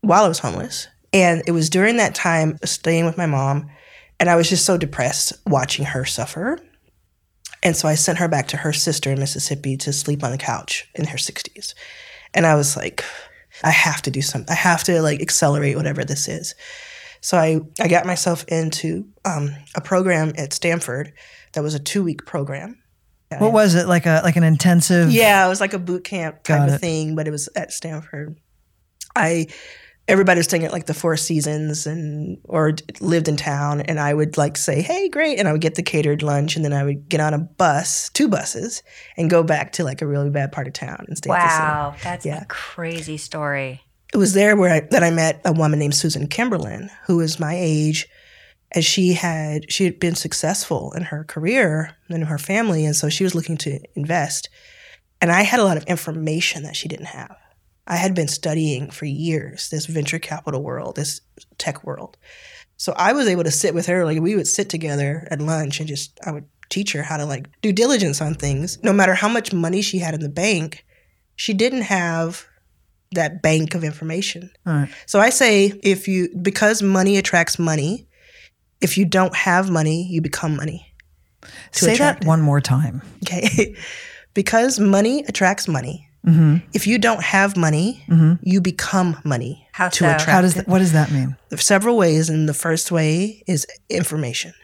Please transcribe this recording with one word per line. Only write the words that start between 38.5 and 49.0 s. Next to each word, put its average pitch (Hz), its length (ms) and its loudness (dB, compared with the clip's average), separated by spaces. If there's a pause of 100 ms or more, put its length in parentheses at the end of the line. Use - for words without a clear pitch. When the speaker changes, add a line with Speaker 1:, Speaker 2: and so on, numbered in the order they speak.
Speaker 1:
and 165 140 0
go 170 120 6
back 156 300 0
to, 175 120 -4
like, 139 180 -6
a 156 40 -4
really 143 240 -2
bad 143 220 -4
part 139 140 -8
of 135 80 -14
town - 340 -12
and 156 80 -10
stay - 140 -8
at 180 120 2
the 170 60 4
same 160 180 2
Speaker 3:
Wow, 147 360 -2
that's 175 240 -8
Speaker 1:
Yeah. 151 160 -8
Speaker 3:
a 202 40 -20
crazy 165 680 -10
story. 143 640 -6 (320)
Speaker 1:
It - 60 0
was 190 160 4
there 208 220 6
where 185 180 6
I, 156 60 4 (100)
that 233 120 6
I 170 80 4
met 160 360 0
a 175 60 2
woman 156 260 2
named 147 160 0
Susan 156 320 -2
Kimberlin, 196 640 -4 (160)
who 180 120 2
was 160 220 -2
my 160 160 -2
age, 156 500 0 (680)
and 170 100 2
she 180 280 2